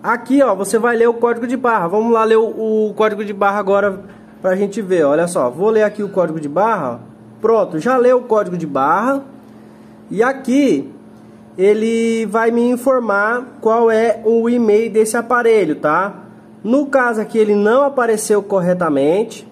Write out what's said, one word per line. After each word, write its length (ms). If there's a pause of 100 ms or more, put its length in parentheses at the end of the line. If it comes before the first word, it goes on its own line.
Aqui, 420
ó, 120
você 240
vai 180
ler 120
o 60
código 320
de 100
barra. 320
Vamos 240
lá 100
ler 140
o, 520
o 60
código 300
de 80
barra 260
agora 420 (400)
pra 140
gente 260
ver, 240
olha 220
só. 240
Vou 200
ler 120
aqui 220
o 40
código 300
de 100
barra, 600
ó. 40 (280)
Pronto, 400
já 160
leu 220
o 40
código 340
de 100
barra. 560 (880)
E 140
aqui 680 (720)
ele 680
vai 260
me 180
informar 920
qual 300
é 340
o 240
e-mail 440
desse 240
aparelho, 580
tá? 400 (480)
No 240
caso 340
aqui 180
ele 180
não 260
apareceu 640
corretamente, 1080